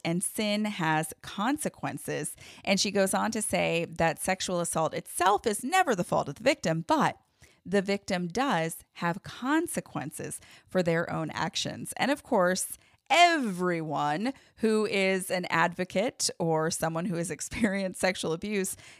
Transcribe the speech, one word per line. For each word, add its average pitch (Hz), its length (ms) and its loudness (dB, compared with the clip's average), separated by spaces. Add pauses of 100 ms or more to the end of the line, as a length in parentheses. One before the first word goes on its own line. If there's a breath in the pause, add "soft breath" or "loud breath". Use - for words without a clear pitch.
and 170 180 0
sin 214 420 -2
has 160 480 0 (100)
consequences. 151 1120 -4 (280 loud breath)
And 196 140 2
she 196 140 0
goes 190 220 4
on 202 180 0
to 220 100 -2
say 170 540 0
that 165 260 2
sexual 185 380 -2
assault 160 340 0
itself 370 500 0
is 208 200 -2
never 330 320 4
the 175 80 0
fault 147 240 0
of 143 80 -8
the - 80 -14
victim, 165 420 2
but 254 320 2 (480 soft breath)
the 190 140 4
victim 190 480 -2
does 175 480 0 (180)
have 175 280 -2
consequences - 1160 -4 (300 loud breath)
for 185 140 2
their 170 280 0
own 160 200 -4
actions. - 640 -6
And 220 140 2
of 285 120 -2
course, 185 540 0 (320 soft breath)
everyone 180 1300 2 (220 loud breath)
who 214 280 2
is 190 460 2
an 180 160 -2
advocate 180 800 0 (100)
or 160 320 2
someone 165 360 -2
who 175 100 -2
has 170 140 -4
<laughs> 151 80 -6
experienced 196 640 -2
sexual 185 320 0
abuse 196 420 -2 (240 loud breath)